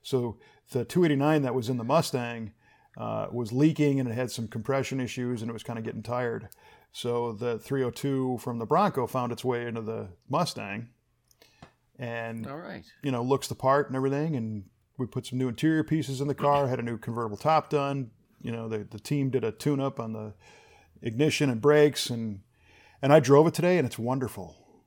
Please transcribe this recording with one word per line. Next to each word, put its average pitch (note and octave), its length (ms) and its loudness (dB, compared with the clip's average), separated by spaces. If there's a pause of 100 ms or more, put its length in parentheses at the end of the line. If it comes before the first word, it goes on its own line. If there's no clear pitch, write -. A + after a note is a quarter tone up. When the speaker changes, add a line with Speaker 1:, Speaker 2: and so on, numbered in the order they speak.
Speaker 1:
So A#2+ 340 -2 (340)
the D#3 140 -2
two F3+ 200 2
eighty-nine D3 360 4
that B2+ 140 -2
was A#2 140 -2
in B2+ 80 -2
the A2+ 60 -4
Mustang, A#2+ 680 -2 (440)
uh, A2 340 -4
was A#2 220 -4
leaking, C#3+ 460 4
and C3 100 0
it A2+ 40 -4
had B2 160 -2
some A#2 180 -6
compression C3+ 520 -2
issues, B2 420 -4
and A2+ 80 -6
it A#2 40 -8
was A2 100 -10
kinda A#2 180 -8
getting A2 220 -8
tired. A#2 460 -4 (420)
So A#2+ 420 -2
the A#2 240 -2
three C3+ 260 -2
oh B2 80 0
two C3 480 -2
from A#2+ 200 -6
the A2+ 80 -4
Bronco D3 400 2
found B2 240 -2
its A2+ 120 -8
way A#2+ 240 0
into A#2 140 -6
the G#2+ 280 -6 (200)
Mustang A#2 600 -4 (1080)
and, A#2 500 -8
Speaker 2:
All C#3 100 -10
right. - 280 -14 (180)
Speaker 1:
you C#3+ 80 0
know, B2 120 0
looks C3+ 240 2
the - 80 -6
part C#3 320 4
and C3 80 -6
everything. C#3 400 0
And A2 300 -4 (320)
we C3 80 -2
put B2 220 -8
some B2+ 120 -6
new C3 100 0
interior D#3 340 2
pieces C3+ 380 -2
in C#3+ 60 0
the C#3 80 -2
car, C#3+ 320 4
had B2 120 0
a A#2 40 -4
new A#2 140 -4
convertible A2+ 400 -6
top D3+ 320 2
done. C#3 420 -2 (300)
You - 100 -6
know, A2+ 160 -8
the, A2 180 -4
the G#2 140 -14
team C#3 300 0
did B2 140 2
a A2+ 80 0
tune-up C#3 480 -2
on A2+ 140 -8
the G#2+ 200 -10 (680)
ignition C3+ 480 2
and A2+ 120 -2
brakes, D3 480 6
and, A2+ 320 -4 (600)
and C3+ 120 6
I D#3+ 60 10
drove C#3+ 280 8
it E3 60 2
today, F3 240 2
and D3+ 80 2
it's A#2 140 -8
wonderful. A2+ 560 -4 (320)